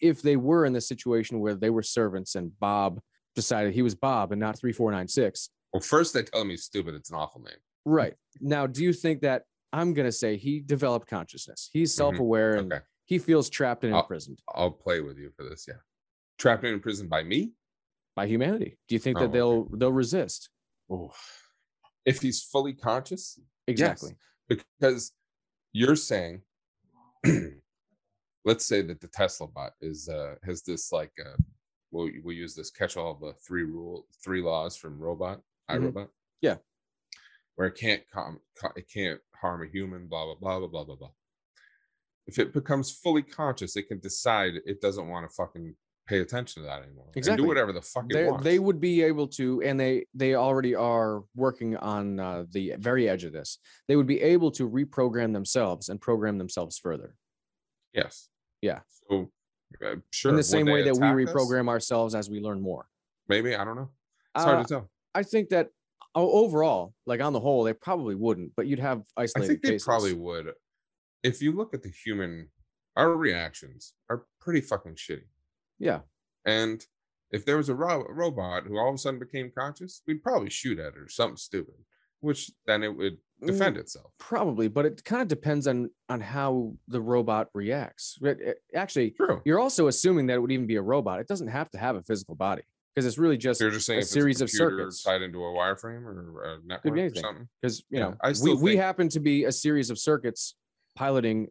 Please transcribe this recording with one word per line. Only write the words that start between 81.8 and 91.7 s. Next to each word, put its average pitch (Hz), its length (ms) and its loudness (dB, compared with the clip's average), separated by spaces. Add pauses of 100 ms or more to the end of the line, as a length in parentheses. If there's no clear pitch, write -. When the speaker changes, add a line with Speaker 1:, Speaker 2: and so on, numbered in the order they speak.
Speaker 2:
which 147 300 -4 (160)
then 107 180 2
it 107 120 -4
would 87 220 -2 (260)
defend 190 320 2
Speaker 1:
Mm, - 40 -8
Speaker 2:
itself. - 380 -16
Speaker 1:
probably, 143 500 0
but 139 180 2
it 151 180 -4
kinda 240 200 -2
depends 147 420 -2
on, 123 240 0 (180)
on 123 120 -4
how 131 540 -2 (140)
the 120 120 -2
robot 113 540 2
reacts. 110 640 -6
But, 139 260 0
uh, 127 60 0 (220)
actually, 147 380 0
Speaker 2:
True. - 320 2
Speaker 1:
you're 165 160 6
also 240 280 4
assuming 160 380 4
that 127 80 2
it 123 60 2
would 123 120 0
even 127 140 0
be 110 100 2
a 101 60 2
robot. 101 380 0
It - 60 -8
doesn't 113 220 -4
have 139 220 -6